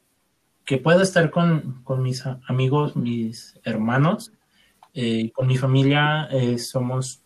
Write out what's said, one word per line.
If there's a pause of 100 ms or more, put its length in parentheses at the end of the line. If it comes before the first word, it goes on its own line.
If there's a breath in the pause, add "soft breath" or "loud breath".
(640)
que
puedo
estar
con,
con
mis
a-,
amigos,
mis
hermanos, (600)
eh,
con
mi
familia,
eh,
somos